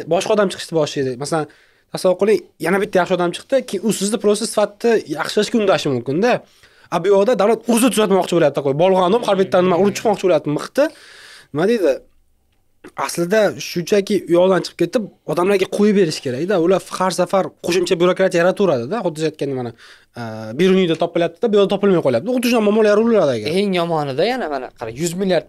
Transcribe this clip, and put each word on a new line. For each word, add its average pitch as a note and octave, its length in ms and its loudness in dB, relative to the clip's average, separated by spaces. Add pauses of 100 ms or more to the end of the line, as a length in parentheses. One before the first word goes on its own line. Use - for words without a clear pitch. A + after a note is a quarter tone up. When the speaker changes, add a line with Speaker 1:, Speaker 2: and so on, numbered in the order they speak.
Speaker 1:
boshqa F#3 300 0
odam G#3 160 2
chiqishni - 280 -6
boshlaydi. C3+ 400 -2
Masalan, D3 300 -4 (460)
tasavvur F3+ 280 0
qiling, G3+ 200 2 (240)
yana F#3 180 2
bitta - 180 -6
yaxshi F3+ 160 0
odam F3 200 -2
chiqdi, - 180 -4 (140)
keyin G#3 180 -6
u G3+ 120 0
sizni G3+ 240 -4
просто G#3 280 0
sifatni G#3+ 400 -2 (260)
yaxshilashga G#3 440 -2
undashi F3+ 340 2
mumkin-da. D#3+ 380 0 (600)
A - 80 0
bu F#3 120 0
yoqda G3+ 260 4
davlat G#3+ 180 2 (140)
o'zi A#3 200 4
tuzatmoqchi F#3+ 440 2
bo'lyapti, D3+ 280 2
qo'y. C#3 180 0
Bolg'anov F#3 460 4
har G3+ 120 2
bitta F#3+ 240 2
nima F#3 180 2
urib G3+ 140 0
chiqmoqchi G#3+ 300 -2
bo'lyapti, D3+ 300 2
mixni. - 280 0 (680)
Nima D3+ 180 0
deydi? F#3 200 2 (1120)
Aslida F3 360 0 (280)
shunchaki G3 460 -2 (140)
u - 80 2
yoqdan F3+ 280 4
chiqib - 160 -14
ketib, G#3 220 -2 (280)
odamlarga F3+ 360 0 (100)
qo'yib G#3 220 4
berish D#3+ 260 0
kerak-da. D3 300 -4 (100)
Ular F3+ 160 2 (180)
har F#3 180 0
safar F3+ 280 0 (200)
qo'shimcha F3 360 0
byurokratiya F3+ 420 2
yarataveradi-da. F3 600 0
Xuddi D#3+ 240 -4
aytganda C#3+ 300 -6
mana, A#2+ 120 -6 (480)
e, - 20 -10 (380)
Beruniyda F#3 440 2
topilyapti-da, E3+ 480 -2
bu G#3 80 0
yoqda G3 140 2
topilmay G3 320 2
qolyapti. B2+ 300 0
Xuddi B3 160 -2
shunaqa A3+ 160 2
muammolar G#3+ 260 4
yarataveradi G#3 440 2
agar. G#2+ 100 -6 (120)
Speaker 2:
Eng G3+ 200 0
yomonida D#3 520 -2
yana A#3 220 -4
mana, C3 140 -8 (120)
qara, A2+ 120 -8 (100)
yuz E3+ 180 -4
milliard F3+ 300 0